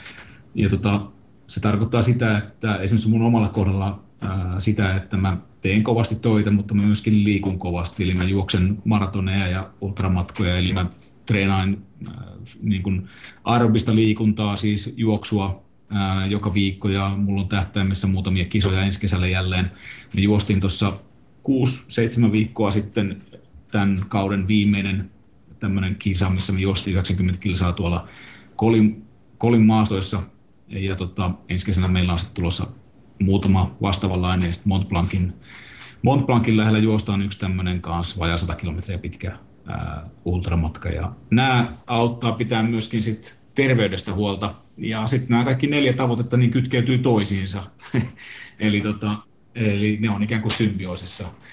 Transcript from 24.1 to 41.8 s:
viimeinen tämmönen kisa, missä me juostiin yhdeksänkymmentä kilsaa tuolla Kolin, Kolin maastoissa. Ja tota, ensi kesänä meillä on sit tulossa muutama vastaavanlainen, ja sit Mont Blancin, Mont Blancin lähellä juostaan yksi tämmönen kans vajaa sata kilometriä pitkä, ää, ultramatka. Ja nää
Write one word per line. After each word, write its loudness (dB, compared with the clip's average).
viimeinen 2
tämmönen -2
kisa, 0
missä -2
me -2
juostiin 0
yhdeksänkymmentä 0
kilsaa 0
tuolla -4
Kolin, 4
Kolin 4
maastoissa. 2
Ja -4
tota, -2
ensi -4
kesänä 2
meillä 2
on 0
sit -8
tulossa -2
muutama 2
vastaavanlainen, 0
ja -2
sit -6
Mont 0
Blancin, 0
Mont 2
Blancin 4
lähellä 4
juostaan 2
yksi -6
tämmönen -2
kans -4
vajaa 0
sata -4
kilometriä -6
pitkä, -10
ää, -8
ultramatka. -2
Ja -4
nää 2